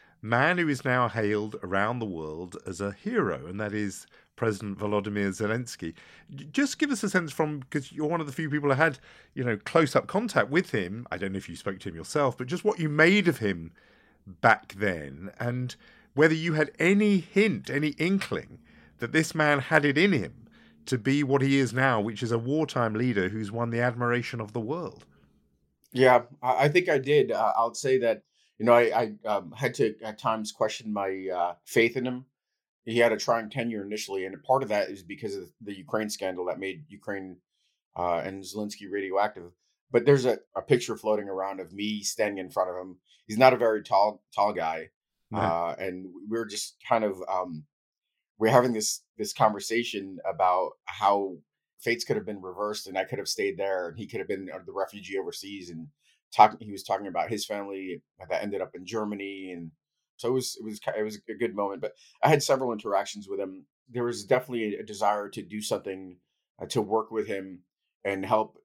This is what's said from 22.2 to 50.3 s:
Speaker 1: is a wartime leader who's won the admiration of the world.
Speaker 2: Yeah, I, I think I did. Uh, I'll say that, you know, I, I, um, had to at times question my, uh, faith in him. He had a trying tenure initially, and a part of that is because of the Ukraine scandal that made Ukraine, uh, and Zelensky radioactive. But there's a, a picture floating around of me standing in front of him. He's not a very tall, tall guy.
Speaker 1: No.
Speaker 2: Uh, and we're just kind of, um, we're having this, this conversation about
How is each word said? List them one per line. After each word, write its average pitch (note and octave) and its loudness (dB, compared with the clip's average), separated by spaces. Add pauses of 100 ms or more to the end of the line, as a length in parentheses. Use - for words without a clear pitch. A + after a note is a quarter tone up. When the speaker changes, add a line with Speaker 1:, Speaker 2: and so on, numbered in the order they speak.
Speaker 1:
is A2+ 0
a A#2+ 2
wartime B2+ 0
leader G#2+ 2
who's G#2+ -6
won A#2 -2
the A#2 0
admiration A#2+ 0
of G#2+ -10
the A#2+ -4
world. C3+ -8 (840)
Speaker 2:
Yeah, B2+ 8 (180)
I, C3 2
I D3 6
think F3 2
I D3 4
did. C3+ 4
Uh, G#2+ 2
I'll A#2 0
say C3 2
that, A2+ 0 (360)
you A2 -2
know, A#2+ 10
I, A#2 4 (120)
I, - -6
um, G2 -2
had B2 -2
to A2 2
at A2 -10
times A2 -2
question A2 -4
my, F#2+ -4
uh, F2 0 (120)
faith A#2 2
in B2+ -4
him. B2+ -8 (600)
He A2+ -2
had A#2 6
a G#2+ 0
trying A2+ -2
tenure A2+ -4
initially, G2 -6
and F#2+ -8
a - -14
part C3 0
of G#2 -6
that G#2 2
is F#2+ -12
because G2+ -8
of F2+ -12 (100)
the G2+ -10
Ukraine G#2+ -4
scandal F#2 -6
that F2 -4
made F2+ -8
Ukraine, F#2+ -10 (580)
uh, F2 0
and F#2+ -8
Zelensky G2+ -8
radioactive. G2 -2 (400)
But A#2+ 2
there's C3+ 6
a, A2+ 2 (160)
a F#2+ -6
picture A#2+ 2
floating G#2+ 0
around F#2+ -4
of F2 -10
me G#2 -4
standing G2+ -2
in F2+ -12
front F#2 0
of F2+ -6
him. F#2 -12 (300)
He's G#2+ -4
not C3 10
a A#2+ 0
very A2 2
tall, G#2 4 (100)
tall G#2 2
guy. E2 -4 (400)
Speaker 1:
No. E2+ -4
Speaker 2:
Uh, E2+ 0
and F#2 -8 (220)
we're A2+ -4
just G#2 -10 (100)
kind A2+ 2
of, F#2+ -2
um, F2+ -4 (720)
we're A2 4
having B2 8
this, A2 -4 (140)
this G#2 -6
conversation G#2 0 (100)
about F2+ 2 (140)